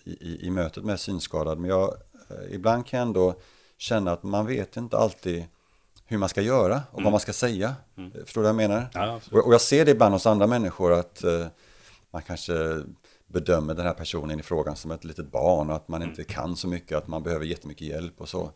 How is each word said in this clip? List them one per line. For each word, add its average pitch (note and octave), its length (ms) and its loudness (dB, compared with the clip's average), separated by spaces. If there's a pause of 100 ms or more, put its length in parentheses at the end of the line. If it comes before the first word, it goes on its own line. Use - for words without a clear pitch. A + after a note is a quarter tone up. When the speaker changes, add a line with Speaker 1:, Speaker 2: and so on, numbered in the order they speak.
Speaker 1:
i, F2+ 80 -12
i, E2+ 340 -10
i F2+ 40 -4
mötet F2+ 340 -4
med G#2 160 -4
synskadad, D#2+ 600 -4
men F2 100 -4
jag, F#2+ 140 4 (460)
eh, F#2 260 -12
ibland A2+ 300 0
kan - 140 -6
jag B2 80 0
ändå F#2 280 2 (420)
känna G2+ 340 -2
att F2 120 -4
man G2+ 240 -2
vet A#2+ 300 -4
inte A#2 200 -4
alltid F#2 480 0 (600)
hur A2 120 -4
man G2 120 0
ska - 120 -2
göra A#2 400 2 (100)
och - 80 -10
Speaker 2:
Mm. G2 40 -4
Speaker 1:
vad G#2 100 4
man G#2 60 4
ska - 140 -4
säga. A#2 420 -2 (220)
Speaker 2:
Mm. F#2 180 -14
Speaker 1:
Eh, - 100 -14
förstår - 160 -2
du - 20 4
vad A2 200 4
jag G#2 60 2
menar? A2+ 240 -2
Speaker 2:
Ja, G#2+ 220 -4
absolut. - 260 2
Speaker 1:
Och, - 60 2
och A#2+ 60 10
jag A#2 80 10
ser D3+ 240 6
det D3 60 8
ibland A2+ 220 8
hos F#2+ 120 0
andra G#2+ 220 6
människor F#2+ 460 2
att, - 300 -2
eh, E2+ 220 0 (680)
man E2 80 -8
kanske F2 320 -8 (720)
bedömer D#2+ 460 0
den F2 120 -4
här E2+ 80 0
personen D#2 460 -6
i D2+ 40 -10
frågan D2+ 320 -2
som D#2+ 160 -10
ett D#2+ 120 -10
litet D#2 280 -12
barn D2+ 380 2
och D#2 60 -2
att D2+ 120 -10
man E2 140 -6
Speaker 2:
Mm. E2+ 80 -6
Speaker 1:
inte D#2 140 -12
kan E2 320 -8
så F#2 120 -8
mycket, E2 300 -6
att D2 100 -4
man D#2+ 160 -6
behöver D#2+ 220 -4
jättemycket D#2+ 420 -10
hjälp D#2+ 340 -10
och D#2+ 80 -14
så. F2 260 -8